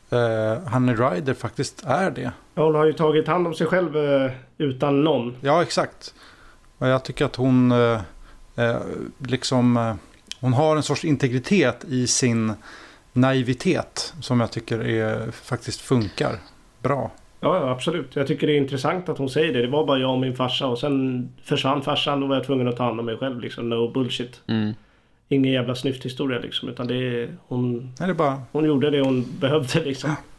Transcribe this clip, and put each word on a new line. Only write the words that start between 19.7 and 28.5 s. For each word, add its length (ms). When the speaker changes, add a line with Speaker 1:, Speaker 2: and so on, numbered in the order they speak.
Speaker 2:
bara 120
jag 140
och 80
min 160
farsa 300
och 120
sen 500
försvann 400
farsan, 380
då 60
var 100
jag 80
tvungen 240
att 80
ta 80
hand 160
om 60
mig 100
själv, 240
liksom. 280
No 200
bullshit." 580
Speaker 3:
Mm. 280
Speaker 2:
Ingen 240
jävla 220
snyfthistoria, 640
liksom, 300
utan 180
det 100
är, 400
hon, 300
Speaker 1:
Nej, 100
det 40
är 20
bara 280